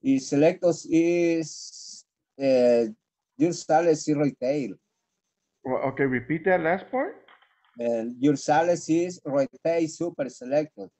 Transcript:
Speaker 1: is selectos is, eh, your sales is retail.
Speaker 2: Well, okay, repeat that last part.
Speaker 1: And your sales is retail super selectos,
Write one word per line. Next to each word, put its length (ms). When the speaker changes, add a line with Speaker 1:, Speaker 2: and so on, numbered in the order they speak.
Speaker 1:
is 260
selectos 600
is, 1120
eh, 500
your 160
sales 540
is 80
retail. 580
Speaker 2:
Well, 260
okay, 140
repeat 420
that 160
last 300
part. 240
Speaker 1:
And 400
your 160
sales 540
is 360
retail 600
super 380
selectos, 640